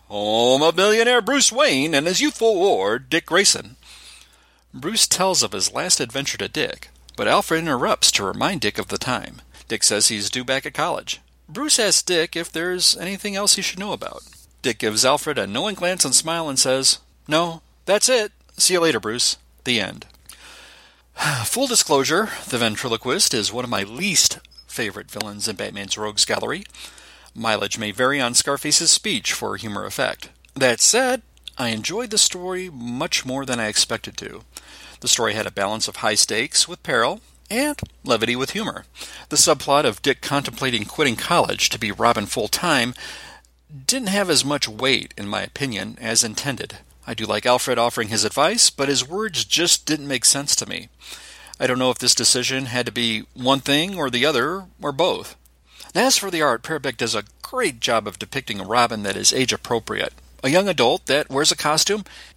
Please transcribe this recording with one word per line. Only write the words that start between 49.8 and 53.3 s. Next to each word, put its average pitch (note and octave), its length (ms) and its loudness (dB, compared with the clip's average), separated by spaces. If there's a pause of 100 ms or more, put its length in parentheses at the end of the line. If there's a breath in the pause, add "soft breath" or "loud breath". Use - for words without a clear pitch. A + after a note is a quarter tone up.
didn't D3 220 -2
make B2+ 160 -2
sense C#3+ 320 2
to G2+ 120 -4
me. F2+ 200 -10 (720 loud breath)
I B2+ 60 4
don't B2+ 120 2
know B2+ 120 4
if A#2+ 80 -2
this B2 160 2
decision C3 520 0
had A#2+ 200 -2
to A2+ 60 -6
be A2+ 320 -2 (100)